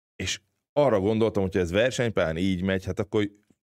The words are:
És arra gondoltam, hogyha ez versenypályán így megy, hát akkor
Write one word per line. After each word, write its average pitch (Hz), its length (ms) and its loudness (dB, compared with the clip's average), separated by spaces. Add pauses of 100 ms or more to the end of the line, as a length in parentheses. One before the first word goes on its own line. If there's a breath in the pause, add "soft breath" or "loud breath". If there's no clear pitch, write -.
(160)
És - 260 -8 (320)
arra 113 260 2
gondoltam, 107 440 2
hogyha 92 160 0
ez 85 120 0
versenypályán 104 640 0
így 92 260 0
megy, 95 220 -2
hát 92 140 -4
akkor 104 300 -2 (480)